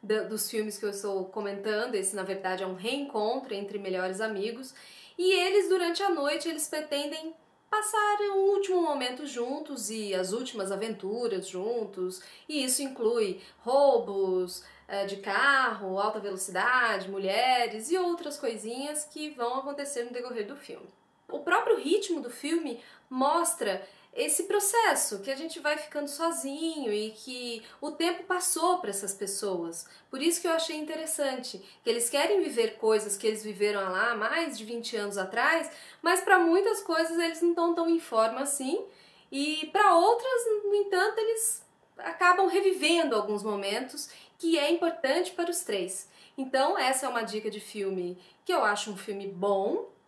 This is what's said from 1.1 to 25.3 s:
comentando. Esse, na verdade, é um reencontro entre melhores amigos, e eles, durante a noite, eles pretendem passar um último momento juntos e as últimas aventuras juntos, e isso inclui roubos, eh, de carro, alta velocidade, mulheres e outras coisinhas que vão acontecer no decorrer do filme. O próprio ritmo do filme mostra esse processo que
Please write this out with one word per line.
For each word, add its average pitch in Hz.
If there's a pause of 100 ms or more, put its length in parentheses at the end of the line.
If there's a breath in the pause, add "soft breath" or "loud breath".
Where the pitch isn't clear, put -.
comentando. 208
Esse, 190
na 196
verdade, 185
é 190
um 185
reencontro 233
entre 202
melhores 185
amigos, 220 (420 loud breath)
e 370
eles, 381
durante 349
a 403
noite, 302
eles 302
pretendem 311 (360)
passar 427 (160)
um 392 (160)
último 370
momento 277
juntos 254
e 208
as 185
últimas 220
aventuras 202
juntos, 185 (260 loud breath)
e 262
isso 262
inclui 226 (160 loud breath)
roubos, 196 (220 loud breath)
eh, 202
de 196
carro, 208
alta 220
velocidade, 196
mulheres 220
e 370
outras 339
coisinhas 247
que 302
vão 254
acontecer 277
no 240
decorrer 240
do 277
filme. - (400)
O -
próprio 381
ritmo 330
do 240
filme 302 (280 loud breath)
mostra 262 (280 loud breath)
esse 320
processo 403
que 202